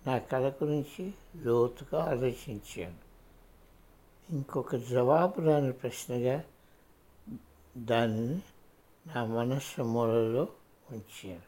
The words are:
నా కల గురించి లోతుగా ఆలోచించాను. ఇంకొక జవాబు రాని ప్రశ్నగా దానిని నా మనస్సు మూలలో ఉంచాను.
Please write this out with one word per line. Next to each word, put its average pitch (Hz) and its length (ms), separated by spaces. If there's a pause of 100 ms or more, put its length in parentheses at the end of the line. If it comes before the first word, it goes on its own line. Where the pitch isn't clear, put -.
నా 127 120
కల 131 320
గురించి 151 640 (220)
లోతుగా 123 680
ఆలోచించాను. 120 920 (1300)
ఇంకొక 139 460
జవాబు 127 640
రాని 147 320
ప్రశ్నగా 127 720 (1300)
దానిని 117 640 (640)
నా 123 180
మనస్సు 120 580
మూలలో 117 680 (440)
ఉంచాను. 98 560